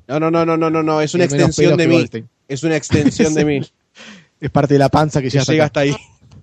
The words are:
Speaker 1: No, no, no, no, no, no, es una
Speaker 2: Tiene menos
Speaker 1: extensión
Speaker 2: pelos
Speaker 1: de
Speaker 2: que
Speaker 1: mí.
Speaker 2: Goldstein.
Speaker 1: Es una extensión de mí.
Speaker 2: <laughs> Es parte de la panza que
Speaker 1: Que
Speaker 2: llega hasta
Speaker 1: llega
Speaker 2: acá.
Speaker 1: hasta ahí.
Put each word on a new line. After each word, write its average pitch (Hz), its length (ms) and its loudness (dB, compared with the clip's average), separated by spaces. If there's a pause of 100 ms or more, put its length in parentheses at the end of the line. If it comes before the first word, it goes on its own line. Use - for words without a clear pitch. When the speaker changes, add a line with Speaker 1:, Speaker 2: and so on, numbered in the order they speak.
Speaker 1:
No, 147 140 -4
no, 160 100 0
no, 165 140 2
no, 165 120 0
no, 160 140 0 (120)
no, 156 180 0
es 151 140 -4
una 175 120 2
Speaker 2:
Tiene 143 180 0
menos 160 140 0
Speaker 1:
extensión 156 180 4
Speaker 2:
pelos - 20 0
Speaker 1:
de 165 60 2
Speaker 2:
que 160 40 2
Speaker 1:
mí. 165 80 4
Speaker 2:
Goldstein. 117 320 -4 (200)
Speaker 1:
Es 135 140 -8
una 160 140 0
extensión 156 580 0
de 151 100 0
mí. 147 220 -2
Speaker 2:
<laughs> - 40 -20 (680)
Es 143 100 -6
parte 139 240 2
de 139 40 4
la 139 120 2
panza 151 320 0
que 131 60 -6
Speaker 1:
Que - 20 -4
Speaker 2:
llega 139 120 0
hasta 131 100 -2
Speaker 1:
llega 156 120 2
Speaker 2:
acá. 147 160 -2
Speaker 1:
hasta - 0 -
ahí. 143 160 0 (460)